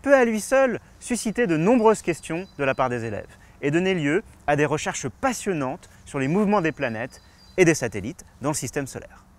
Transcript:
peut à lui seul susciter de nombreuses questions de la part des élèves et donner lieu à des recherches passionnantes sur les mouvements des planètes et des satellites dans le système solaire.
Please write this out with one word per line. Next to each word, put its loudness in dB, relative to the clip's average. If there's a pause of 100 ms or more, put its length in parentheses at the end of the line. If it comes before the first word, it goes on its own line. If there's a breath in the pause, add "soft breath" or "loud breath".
peut 6
à 6
lui 0
seul 2 (220 soft breath)
susciter -2
de 2
nombreuses 4
questions -6 (120)
de -2
la 2
part 0
des -4
élèves -8 (260 soft breath)
et 0
donner 0
lieu 0 (240 soft breath)
à 2
des 2
recherches -4
passionnantes -4 (160 soft breath)
sur -6
les 0
mouvements 2
des 0
planètes -6 (360 soft breath)
et 6
des 6
satellites -6 (180)
dans 0
le -4
système -6
solaire. -16 (140)